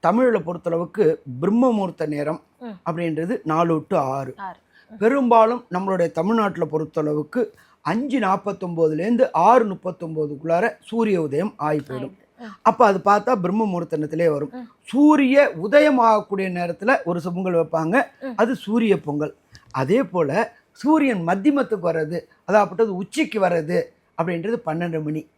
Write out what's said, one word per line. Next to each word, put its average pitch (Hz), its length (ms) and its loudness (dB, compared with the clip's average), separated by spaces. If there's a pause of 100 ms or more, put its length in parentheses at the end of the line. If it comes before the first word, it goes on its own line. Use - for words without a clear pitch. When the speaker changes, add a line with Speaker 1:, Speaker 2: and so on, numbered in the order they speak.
Speaker 1:
தமிழ்ல 220 380 2
பொறுத்தளவுக்கு 170 760 -2 (240)
பிரம்ம 226 320 2
முகூர்த்த 190 340 -4
நேரம் 151 360 -6 (180)
Speaker 2:
ம். 214 300 -12
Speaker 1:
அப்படின்றது 170 540 -4
நாலு 160 460 0
to 190 80 0
ஆறு. 135 400 -4
Speaker 2:
ஆறு. 190 200 -14 (320)
ம். 220 80 -20
Speaker 1:
பெரும்பாலும் 233 720 4
நம்மளுடைய 180 400 0
தமிழ்நாட்டுல 185 540 0
பொறுத்தளவுக்கு 151 840 -4 (340)
அஞ்சு 240 380 -2
நாப்பத்தொன்பதுலேருந்து 190 1120 0
ஆறு 220 360 6
முப்பத்தொன்பதுக்குள்ளார 165 1120 -4
சூரிய 220 400 0
உதயம் 156 360 -2
ஆகி 151 220 -2
போயிடும். 139 120 -12
Speaker 2:
ஆயிடுது. 131 340 -12 (140)
ம். 240 40 -18 (180)
Speaker 1:
அப்ப 226 240 4
அது 196 140 2
பார்த்தா 208 360 2
பிரம்ம 196 300 -2
முகூர்த்த 175 300 -4
நேரத்திலே 156 340 0
வரும். 143 240 -4
Speaker 2:
ம். 247 160 -14 (140)
Speaker 1:
சூரிய 277 680 4 (120)
உதயமாகக்கூடிய 220 880 2
நேரத்துல 175 520 -2
ஒரு 175 180 -4
பொங்கல் 180 320 -4
வைப்பாங்க, 165 500 0 (180)
Speaker 2:
ம். 262 140 -10
Speaker 1:
அது 226 200 2
சூரிய 208 440 0
பொங்கல். 147 360 -6 (360)
அதே 160 320 0
போல 175 500 -2 (180)
சூரியன் 269 560 0
மத்தியமத்துக்கு 196 640 0
வர்றது, 160 280 -4 (280)
அதாகப்பட்டது 202 400 2
உச்சிக்கு 208 520 -4
வர்றது 170 440 0 (340)
அப்படின்றது 170 380 -4 (100)
பன்னெண்டு 160 380 -4
மணி 151 240 -6 (100)